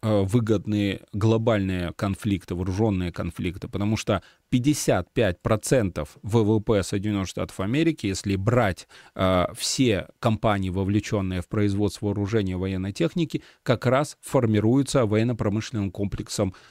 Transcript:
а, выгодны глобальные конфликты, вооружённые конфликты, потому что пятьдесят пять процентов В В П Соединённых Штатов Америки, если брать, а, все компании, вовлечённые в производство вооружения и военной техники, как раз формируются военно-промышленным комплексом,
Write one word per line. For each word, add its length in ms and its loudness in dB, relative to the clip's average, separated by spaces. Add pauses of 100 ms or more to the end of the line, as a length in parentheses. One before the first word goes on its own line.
а, 220 2
выгодны 800 0 (120)
глобальные 800 0
конфликты, 600 -4
вооружённые 560 0
конфликты, 560 -6
потому 300 -2
что 240 -2 (280)
пятьдесят 640 0
пять 280 0
процентов 800 0
В 200 2
В 180 4
П 220 2
Соединённых 440 -2
Штатов 320 -8
Америки, 480 0
если 280 -2
брать, 520 0 (280)
а, 400 2
все 520 0 (120)
компании, 500 0
вовлечённые 720 0
в 60 -10
производство 600 0
вооружения 460 0
и 40 -4
военной 360 -4
техники, 480 -2 (220)
как 220 0
раз 360 2
формируются 840 2
военно-промышленным 840 0
комплексом, 600 -4 (180)